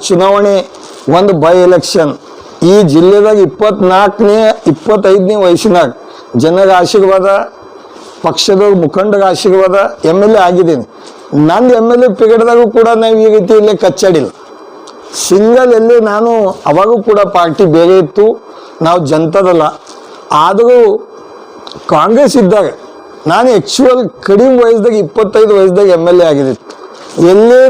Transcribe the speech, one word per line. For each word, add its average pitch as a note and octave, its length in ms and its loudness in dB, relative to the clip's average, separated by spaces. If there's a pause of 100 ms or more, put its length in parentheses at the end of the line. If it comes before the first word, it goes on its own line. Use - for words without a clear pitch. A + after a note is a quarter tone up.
ಚುನಾವಣೆ, G3 480 0 (600)
ಒಂದು F#3+ 160 0 (100)
ಬೈ E3+ 120 2 (120)
ಎಲೆಕ್ಷನ್, E3 440 0 (600)
ಈ - 20 4 (200)
ಜಿಲ್ಲೆದಾಗ G3+ 540 2
ಇಪ್ಪತ್ನಾಲ್ಕನೇ, G3+ 920 0 (320)
ಇಪ್ಪತ್ತೈದನೇ G3+ 720 -2
ವಯಸ್ಸಿನಾಗ F3 480 0 (520)
ಜನರ F#3+ 280 2 (100)
ಆಶೀರ್ವಾದ, F#3+ 460 0 (1000)
ಪಕ್ಷದ F#3+ 380 -2 (200)
ಮುಖಂಡರ G3 400 -2 (100)
ಆಶೀರ್ವಾದ, F#3+ 440 0 (340)
ಎಮ್ F#3+ 140 0
ಎಲ್ A3 140 2
ಎ - 80 2
ಆಗಿದ್ದೀನಿ. E3+ 380 -2 (640)
ನಂದು A#3+ 300 0
ಎಮ್ A3+ 160 0
ಎಲ್ B3 140 2
ಎ - 100 0
ಪಿರಿಯಡ್ದಾಗೂ A#3 460 2 (100)
ಕೂಡ A3+ 120 2 (160)
ನಾವು A3 220 0
ಈ A3 120 2
ರೀತಿ G3 240 0
ಇಲ್ಲೇ G#3 140 0 (100)
ಕಚ್ಚಾಡಿಲ್ಲ. F3 440 -2 (960)
ಸಿಂಗಲ್ A#3+ 540 2
ಎಲ್ಲೇ A#3 180 2 (140)
ನಾನು A3+ 200 -2 (380)
ಅವಾಗೂ G3 260 0 (120)
ಕೂಡ G#3 120 0 (160)
ಪಾರ್ಟಿ F3 300 0 (100)
ಬೇರೆ E3+ 180 2 (100)
ಇತ್ತು, G#3 220 -2 (600)
ನಾವು F3 140 0 (120)
ಜನತಾದಳ. E3 500 0 (840)
ಆದರೂ A#3 340 2 (1120)
ಕಾಂಗ್ರೆಸ್ G#3+ 480 0
ಇದ್ದಾಗ F#3 260 0 (640)
ನಾನು A3+ 220 0
ಆ್ಯಕ್ಚುವಲ್ B3+ 480 0 (260)
ಕಡಿಮೆ A#3+ 340 2
ವಯಸ್ಸದಾಗ A3+ 420 0
ಇಪ್ಪತ್ತೈದು G#3+ 540 0
ವಯಸ್ಸದಾಗ F#3+ 400 0
ಎಮ್ E3 140 -4
ಎಲ್ F3+ 120 2
ಎ - 80 2
ಆಗಿದ್ದೆ. C3+ 240 -2 (760)
ಎಲ್ಲೇ A#3 280 4 (100)